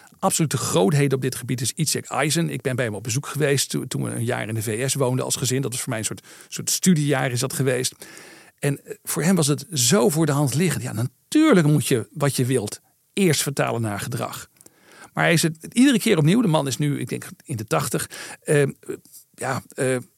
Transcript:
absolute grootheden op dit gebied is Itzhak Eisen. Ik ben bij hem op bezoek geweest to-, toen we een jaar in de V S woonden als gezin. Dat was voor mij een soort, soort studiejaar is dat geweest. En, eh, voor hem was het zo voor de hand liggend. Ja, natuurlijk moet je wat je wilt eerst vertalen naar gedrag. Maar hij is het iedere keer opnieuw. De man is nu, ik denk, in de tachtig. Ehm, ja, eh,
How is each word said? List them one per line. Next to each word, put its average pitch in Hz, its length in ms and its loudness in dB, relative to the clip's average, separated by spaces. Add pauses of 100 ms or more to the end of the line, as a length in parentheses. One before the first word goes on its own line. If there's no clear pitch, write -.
(200)
absolute 175 380 0
grootheden 143 580 2
op 131 60 -2
dit 131 140 -4
gebied 123 260 -6
is 113 120 -4
Itzhak 131 320 -4
Eisen. 147 440 -2
Ik 139 120 -8
ben 131 140 -4
bij 123 100 -2
hem 104 100 -4
op 101 80 -10
bezoek 113 240 -4
geweest 139 420 0
to-, 135 180 -6
toen 131 160 -6
we 117 80 -4
een 120 140 -4
jaar 120 220 -2
in 110 60 -6
de 110 80 -4
V 113 280 -2
S - 40 -2
woonden 131 320 0
als 123 100 -4
gezin. 127 260 -2
Dat 131 100 -6
was 120 100 -6
voor - 80 -8
mij 113 100 -4
een 107 60 -4
soort, - 160 -10 (260)
soort - 220 -8
studiejaar 143 640 2
is 120 80 -2
dat 127 140 -2
geweest. 127 420 -2 (640)
En, 143 260 -2
eh, - 180 -14
voor 156 200 -4
hem 185 120 4
was 151 120 4
het 139 260 -2
zo 160 360 4
voor 160 160 2
de 151 60 2
hand 139 220 2
liggend. 143 300 0
Ja, - 100 -6
natuurlijk 185 760 4
moet 147 200 4
je 117 260 0
wat 143 220 0
je 131 100 0
wilt 120 360 -2 (320)
eerst 180 280 2
vertalen 131 400 -2
naar 104 180 -4
gedrag. - 500 -8 (640)
Maar 156 100 0
hij 165 100 4
is 160 80 4
het 160 160 -2 (160)
iedere 247 260 6
keer 208 180 2
opnieuw. 170 240 4
De 220 60 2
man 151 200 2
is 127 100 -4
nu, 143 220 0
ik 123 100 -6
denk, 120 160 -8 (180)
in 143 120 -8
de 110 100 -6
tachtig. 151 440 -2 (340)
Ehm, 147 280 2 (640)
ja, 131 340 -6
eh, 131 300 -2 (200)